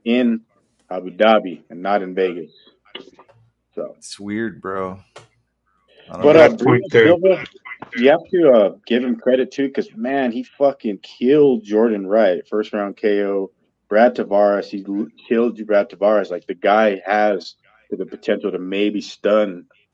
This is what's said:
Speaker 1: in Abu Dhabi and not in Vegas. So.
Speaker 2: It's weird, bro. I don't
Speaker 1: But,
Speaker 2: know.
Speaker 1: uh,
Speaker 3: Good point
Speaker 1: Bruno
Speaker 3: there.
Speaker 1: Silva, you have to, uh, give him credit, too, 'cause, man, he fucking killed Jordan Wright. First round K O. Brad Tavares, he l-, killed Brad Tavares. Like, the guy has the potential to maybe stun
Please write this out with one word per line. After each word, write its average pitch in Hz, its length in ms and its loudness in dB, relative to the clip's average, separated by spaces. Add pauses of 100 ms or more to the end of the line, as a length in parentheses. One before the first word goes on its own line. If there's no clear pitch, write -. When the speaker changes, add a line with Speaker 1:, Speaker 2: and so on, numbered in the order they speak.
Speaker 1:
in 117 340 0 (500)
Abu 92 240 -10
Dhabi 98 540 0
and 85 140 -18
not 101 180 -2
in 92 140 -10
Vegas. 87 360 -4 (1200)
So. - 240 -12
Speaker 2:
It's - 200 -20
weird, 104 440 -8
bro. 95 360 -8 (1120)
I - 40 -16
don't 90 80 -8
Speaker 1:
But, 151 140 6
Speaker 2:
know. 160 60 10
Speaker 1:
uh, 143 60 8
Speaker 3:
Good 113 120 0
point 123 300 2
Speaker 1:
Bruno 151 300 6
Speaker 3:
there. 185 160 2
Speaker 1:
Silva, 156 80 -12 (540)
you 123 100 4
have 165 220 2
to, 170 200 4
uh, 101 240 4 (120)
give 123 180 -2
him 123 120 -4
credit, 127 360 0
too, 139 180 -4
'cause, 135 240 -6
man, 127 380 -4
he 123 100 -8
fucking 123 600 -4
killed 131 600 2
Jordan 107 420 0
Wright. 98 420 2
First 107 240 -6
round 101 240 -6
K 101 280 -2
O. 98 260 -4 (400)
Brad 120 260 4
Tavares, 101 540 0
he 101 180 -12
l-, 101 200 -6 (200)
killed 113 380 -2
Brad 101 240 0
Tavares. 98 400 0
Like, 87 160 -10
the 95 80 -8
guy 101 500 0
has 104 520 -2 (340)
the 92 160 -8
potential 101 440 -6
to 90 80 -8
maybe 98 440 -4
stun 101 640 -2 (280)